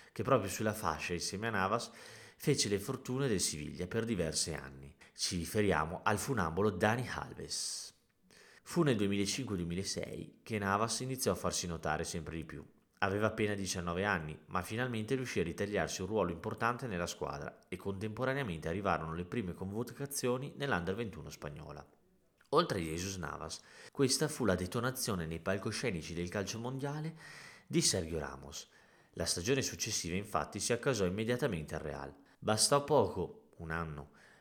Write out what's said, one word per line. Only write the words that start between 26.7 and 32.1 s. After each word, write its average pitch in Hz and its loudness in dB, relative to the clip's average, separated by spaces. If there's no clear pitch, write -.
di 165 2
Sergio 82 2
Ramos. 69 -8
La 85 -2
stagione 120 2
successiva, 92 -2
infatti, 95 0
si - 2
accasò 113 2
immediatamente 110 0
al 73 -4
Real. 71 -8